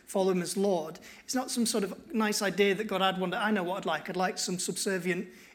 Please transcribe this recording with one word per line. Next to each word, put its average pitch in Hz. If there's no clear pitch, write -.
follow 190
him 180
as 165
Lord, 175
it's -
not 262
some 240
sort 220
of -
nice 208
idea 196
that 214
God 190
had 185
one 180
day. 185
I 214
know 196
what 180
I'd 190
like. 160
I'd 175
like 185
some 185
subservient 180